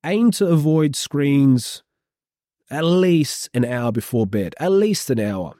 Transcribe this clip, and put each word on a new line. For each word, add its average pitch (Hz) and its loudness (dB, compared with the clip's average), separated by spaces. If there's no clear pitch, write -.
Aim 214 2
to 202 0
avoid 156 2
screens 139 0
at 151 -4
least 175 0
an 123 0
hour 120 -4
before 113 -2
bed, 95 -4
at 175 0
least 202 0
an 120 0
hour. 98 -4